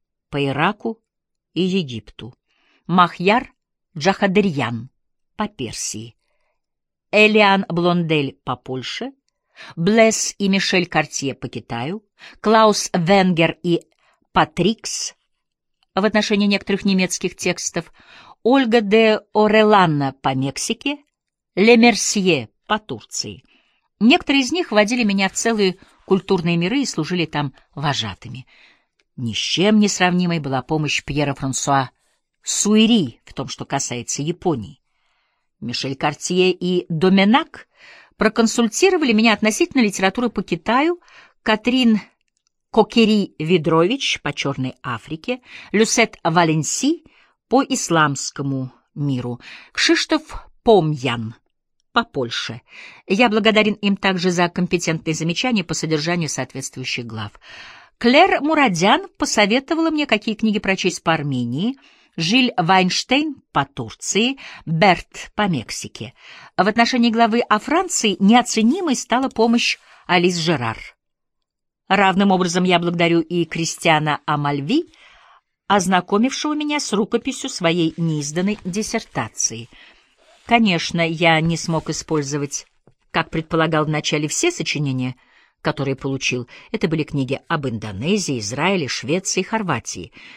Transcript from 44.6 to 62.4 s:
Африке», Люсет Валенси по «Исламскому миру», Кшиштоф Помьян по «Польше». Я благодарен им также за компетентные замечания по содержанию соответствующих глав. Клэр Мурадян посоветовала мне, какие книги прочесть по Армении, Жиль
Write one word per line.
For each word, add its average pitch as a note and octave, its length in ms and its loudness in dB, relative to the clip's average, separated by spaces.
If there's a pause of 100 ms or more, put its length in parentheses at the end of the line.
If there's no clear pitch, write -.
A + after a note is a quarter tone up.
Африке», D#3+ 580 -8 (300)
Люсет A3 520 2
Валенси E3+ 800 0 (440)
по C4 160 2
«Исламскому C#3 1120 -2 (220)
миру», B2 440 -4 (320)
Кшиштоф - 760 -2 (160)
Помьян C3+ 720 0 (560)
по - 120 0
«Польше». A#2+ 580 -8 (460)
Я G#3 220 2
благодарен G#3+ 460 2
им G3 200 -2
также F#3 360 -2
за F3 180 0
компетентные E3+ 640 -2
замечания F3 500 -2
по D#3+ 120 -8
содержанию E3 540 -2
соответствующих B2+ 760 -8
глав. A2 260 -10 (680)
Клэр D4+ 420 4
Мурадян C#4 640 2 (100)
посоветовала C#4 720 0
мне, D4+ 160 -2
какие - 260 -2
книги G#3+ 260 -2
прочесть F#3+ 440 -2
по E3 100 2
Армении, C#3+ 640 -4 (380)
Жиль A3+ 420 0